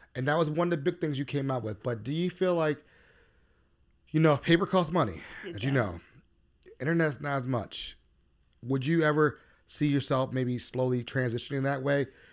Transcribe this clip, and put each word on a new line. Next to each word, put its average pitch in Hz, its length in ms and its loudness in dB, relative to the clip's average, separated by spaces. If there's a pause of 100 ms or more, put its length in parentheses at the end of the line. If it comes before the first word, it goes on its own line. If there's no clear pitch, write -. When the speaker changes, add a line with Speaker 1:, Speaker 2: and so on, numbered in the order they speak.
(140)
Speaker 1:
And 131 140 -2
that 151 100 2
was 160 100 2
one 165 200 0
of - 20 0
the 170 60 0
big 165 240 -2
things 147 180 -2
you 143 80 -2
came 135 240 -2
out 127 140 -2
with. 107 180 -8
But 113 220 -4
do 131 100 -4
you 175 160 0
feel 180 240 0
like, 156 240 0 (1300)
you 156 80 4
know, 156 160 6
paper 170 280 4
costs 170 280 2
money, 110 280 0 (260)
Speaker 2:
It 180 100 -10
Speaker 1:
as 101 80 -6
you 135 80 0
Speaker 2:
does. - 20 2
Speaker 1:
know. 101 220 0 (840)
Internet's 156 400 0
not 143 160 -4
as 127 100 -4
much. 117 500 -4 (640)
Would 127 240 -2
you 165 160 4
ever 151 360 4 (280)
see - 220 0
yourself 135 440 0
maybe 123 260 0
slowly 127 440 0
transitioning 127 640 -2
that 139 180 -2
way 143 240 0 (260)